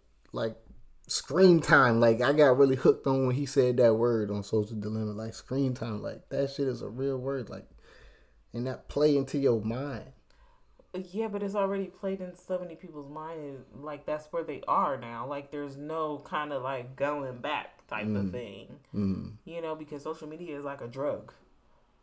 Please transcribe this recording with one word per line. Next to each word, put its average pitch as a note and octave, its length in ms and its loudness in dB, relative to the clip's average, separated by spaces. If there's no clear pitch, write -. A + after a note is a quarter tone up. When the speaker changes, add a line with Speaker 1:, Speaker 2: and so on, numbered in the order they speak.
Speaker 1:
like, A#2 240 -4
screen F3 540 6
time. B2+ 400 6
Like, A#2 200 6
I B2 120 4
got D3 260 8
really C3+ 180 6
hooked C#3 300 4
on C3+ 220 2
when B2+ 80 2
he C#3+ 100 -2
said B2 300 4
that A#2 180 8
word A2+ 380 2
on G2+ 100 -2
Social A2 340 -2
Dilemma, G#2+ 360 -4
like, A2 220 -8
screen C3 400 -2
time. A2 280 -6
Like, - 280 -10
that C3+ 200 0
shit C#3 180 -2
is A#2 140 -4
a G#2+ 60 -6
real C3 300 -4
word. B2+ 320 -4
Like, G2 180 -12
and A#2+ 140 -6
that B2+ 220 -10
play D3 280 4
into C#3 220 0
your B2 240 4
mind. B2 500 -6
Speaker 2:
Yeah, G#3+ 180 -4
but G3+ 140 -4
it's G3 120 -4
already G3 320 0
played F#3+ 340 -6
in F3+ 160 -12
so F#3 220 -4
many E3+ 160 -8
people's D#3 340 -14
minds. D3+ 560 -10
Like, D3 300 -12
that's D3+ 260 -6
where E3+ 140 -4
they C#3 240 -8
are D3+ 300 2
now. A#2 280 -10
Like, C#3+ 240 -8
there's C#3+ 280 -8
no D3+ 400 -6
kinda, D3 300 -4
like, C3 380 -6
going C#3 440 -4
back C#3+ 480 -8
type G#2+ 160 -6
of G#2+ 80 -2
Speaker 1:
Mm. F#2 60 -2
Speaker 2:
thing. G#2 460 -12
Speaker 1:
Mm. F#2 380 -2
Speaker 2:
You E3 160 -8
know, D#3+ 120 -4
because D3+ 280 -12
social D#3 260 -8
media D#3+ 300 -10
is C#3+ 60 -10
like C#3 180 -8
a A#2+ 40 -10
drug. B2+ 460 -6